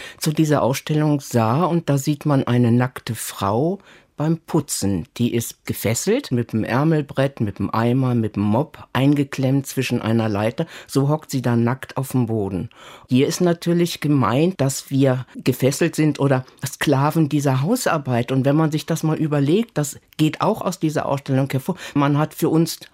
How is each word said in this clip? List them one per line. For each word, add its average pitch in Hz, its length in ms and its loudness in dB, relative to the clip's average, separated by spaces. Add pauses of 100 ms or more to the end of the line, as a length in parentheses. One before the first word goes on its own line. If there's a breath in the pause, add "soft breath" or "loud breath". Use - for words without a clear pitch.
(180 loud breath)
zu - 140 -2
dieser 151 320 2
Ausstellung 151 560 0
sah, 123 460 0
und 165 240 0
da 143 80 2
sieht 143 280 -2
man 139 220 2
eine 120 240 4
nackte 120 440 0
Frau 120 640 -2 (380 loud breath)
beim 160 200 0
Putzen. 98 680 -4 (100)
Die 120 160 0
ist - 320 -4
gefesselt - 680 -2
mit 120 220 -2
dem 110 100 0
Ärmelbrett, 139 760 0
mit 104 180 -2
dem - 160 -2
Eimer, 123 400 0
mit 113 220 -2
dem 101 80 0
Mopp, 110 500 0
eingeklemmt 139 720 0
zwischen 123 340 -2
einer 110 300 0
Leiter. 110 380 -2 (180 loud breath)
So 139 240 0
hockt 151 220 -4
sie 131 100 -2
da 120 140 0
nackt 117 420 -2
auf 135 140 -6
dem 123 160 0
Boden. 101 420 -4 (400 loud breath)
Hier 127 160 4
ist - 160 -2
natürlich 170 580 0
gemeint, 143 600 2
dass - 300 -2
wir 131 340 2 (180 loud breath)
gefesselt 139 520 0
sind 151 240 0
oder 135 260 2 (180 loud breath)
Sklaven 147 640 0
dieser 139 340 0
Hausarbeit. 143 680 0
Und 131 140 2
wenn 143 120 4
man 160 120 2
sich 147 160 -4
das 165 160 -2
mal 160 160 0
überlegt, 151 600 0
das - 200 -6 (180)
geht 156 240 0
auch 202 200 0
aus 180 160 -4
dieser 151 300 -2
Ausstellung 135 420 -2
hervor. 143 260 -4 (200 loud breath)
Man 143 240 2
hat 151 160 -2
für 156 140 0
uns 160 300 2 (140)